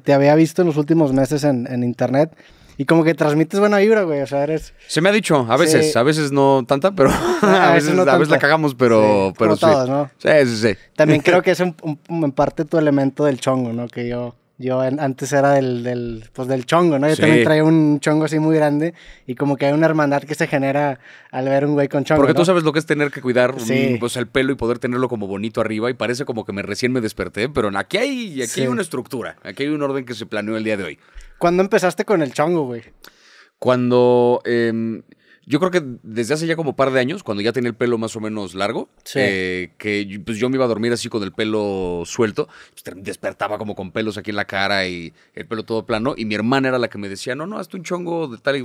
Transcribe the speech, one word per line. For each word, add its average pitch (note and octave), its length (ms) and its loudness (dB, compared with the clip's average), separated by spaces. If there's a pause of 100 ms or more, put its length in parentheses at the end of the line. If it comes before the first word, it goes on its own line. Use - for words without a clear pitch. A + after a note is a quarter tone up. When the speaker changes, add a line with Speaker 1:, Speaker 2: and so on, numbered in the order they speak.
Speaker 1:
te C#3+ 80 2
había C#3 220 6
visto D#3+ 260 4
en F3+ 80 2
los D3 80 -2
últimos D3+ 380 2
meses C3+ 300 0
en, C3 280 0
en B2 120 -2
internet B2+ 520 0 (400)
y C#3 80 -4
como E3 180 4
que D#3 120 2
transmites D#3 440 0
buena G#3 200 4
vibra, G#3+ 240 4
güey, D3+ 180 -2
o C3+ 60 -4
sea, C#3 160 -2
eres D#3 320 -4 (140)
Speaker 2:
Se - 120 -2
me F3 80 4
ha G3+ 40 4
dicho, E3+ 360 2
a A#2 80 4
veces, D#3 360 4
Speaker 1:
Sí. B2 60 0
Speaker 2:
a A#2 40 4
veces D3 300 0
no C#3 360 4
tanta, C#3+ 260 0
pero C#3 140 6
<laughs> F4 340 -2
Speaker 1:
A F#3+ 280 6
Speaker 2:
a - 40 6
Speaker 1:
veces - 160 2
Speaker 2:
veces, - 40 2
Speaker 1:
no F#3 80 4
Speaker 2:
a C3+ 160 4
veces D#3 100 2
la D#3+ 60 2
Speaker 1:
tanta. D3+ 60 4
Speaker 2:
cagamos, D3 340 2
pero, G#2+ 560 4
Speaker 1:
Sí, F2+ 80 -8
Speaker 2:
pero G#2+ 180 2
Speaker 1:
como - 0 -
Speaker 2:
sí. - 40 -4 (140)
Speaker 1:
todos, C3 140 2
¿no? C#3 300 -2
Speaker 2:
Sí, - 100 -2 (160)
sí, A#2+ 120 0 (120)
sí. G2 100 -2 (180)
Speaker 1:
También D#3 240 4
Speaker 2:
<laughs> C#3+ 40 -6
Speaker 1:
creo F3 180 4
que F#3 100 2
es E3+ 80 -2
un, F3+ 220 -2
un, E3 420 -6
en C#3 80 0
parte D3 340 -2
tu E3 100 -2
elemento C#3 480 2
del C#3 160 0
chongo, B2+ 320 -2
¿no? A#2+ 160 -6
Que A#2+ 180 -8
yo, A#2+ 280 -8 (220)
yo B2+ 280 -2
en-, C3 160 -2
antes C3+ 320 -4
era C#3 200 4
del, B2+ 300 0
del, A#2+ 500 -8
pues, B2+ 140 -8
del B2+ 180 -4
chongo, E3 340 2
¿no? C#3+ 100 2
Yo D#3 80 2
Speaker 2:
Sí. - 60 -4
Speaker 1:
también D#3 220 6
traía D#3 200 4
un D#3 360 4
chongo D#3 260 0
así D3+ 120 -2
muy D#3 160 2
grande D3+ 400 0 (320)
y B2+ 80 -8
como C#3 220 -2
que C#3+ 100 -2
hay C#3 60 2
una D#3 140 2
hermandad D3 360 0
que C#3+ 140 -8
se E3+ 100 -2
genera C#3 540 -2 (320)
al C3+ 140 -6
ver C#3 200 2
un D3 80 0
güey C#3+ 140 2
con C#3 160 -2
chongo, D3+ 160 2
Speaker 2:
Porque C#3 140 4
Speaker 1:
¿no? - 60 0
Speaker 2:
tú F3 40 4
sabes F3 180 2
lo D#3 100 0
que D3 60 -2
es D#3+ 80 -2
tener D3 240 0
que C3+ 100 -14
cuidar B2 340 2
un, C3+ 60 -10
Speaker 1:
Sí. C3 380 0
Speaker 2:
pues, A#2 180 -6
el B2 120 -6
pelo C3+ 240 0
y - 20 -6
poder A#2+ 240 -2
tenerlo B2 300 -2
como A2 180 -8
bonito G2+ 340 -6
arriba A2 300 -2
y C3 40 -4
parece B2 300 -4
como A2+ 200 -6
que - 80 -10
me, G2 100 -6
recién G2+ 300 -2
me B2+ 80 -2
desperté, G2+ 480 -4
pero C3 280 -2
aquí G2 200 -4
hay, A3+ 460 -4
aquí A#2 100 -6
Speaker 1:
Sí. - 100 -6
Speaker 2:
hay C3 60 -2
una A#2+ 140 -2
estructura, A#2 600 -8
aquí G2+ 220 -8
hay D3 60 -2
un D3+ 120 -4
orden C#3 220 -4
que B2 100 -12
se G#2+ 120 -12
planeó G#2+ 300 -6
el A2 60 -4
día G#2+ 140 -2
de G2 80 -6
hoy. D2+ 140 -12 (400)
Speaker 1:
¿Cuándo F3 260 2
empezaste F#3+ 400 0
con F#3 180 2
el C3 100 -4
chongo, D#3+ 320 0
güey? A#2+ 180 -10 (760)
Speaker 2:
Cuando, B2 840 2
em, A2+ 580 -2 (440)
yo C#3+ 120 0
creo F3+ 120 0
que F3 120 0 (200)
desde A2 320 -4
hace D#3 120 -4
ya D#3+ 100 -2
como D#3 200 -4
par C3+ 140 2
de C3 100 2
años, C#3+ 220 -2
cuando G#2 200 -6
ya A2+ 100 0
tenía A#2+ 160 -2
el A2+ 80 -6
pelo A#2+ 220 0
más A2 180 -6
o A2 40 -10
menos G#2+ 340 -8
largo, G#2 340 -4 (160)
Speaker 1:
Sí. - 180 -8
Speaker 2:
eh, F#2 560 -2
que G#2 280 -4
yo, G2 180 -12
pues, A2 140 -8
yo A#2+ 100 0
me C3 80 -2
iba C3 80 0
a B2 40 2
dormir A2+ 240 -2
así A#2+ 160 -4
con A2 140 -6
el F#2+ 100 -6
pelo G2+ 720 -4
suelto, G#2+ 440 -2 (240)
pues, - 100 -20
te-, - 140 -16
despertaba G2 600 -8
como G#2 160 -10
con F#2+ 180 -12
pelos A2 260 -6
aquí G2+ 120 -10
en G#2 60 -8
la G2+ 100 -6
cara G2 400 -2
y F2 260 -10 (220)
el - 120 -14
pelo A2 180 -8
todo A2 220 -6
plano, A#2 300 -2
y - 80 -6
mi G#2+ 100 -4
hermana C3 340 0
era B2+ 100 0
la A#2 100 -2
que - 100 -16
me G2+ 100 -10
decía, G2 260 -10
"No, D3+ 120 -10
no, G#3+ 120 -12
hazte G3 180 -14
un F3 80 -14
chongo E3+ 440 -6
de A2+ 100 -14
tal - 180 -2
y C3+ 80 -6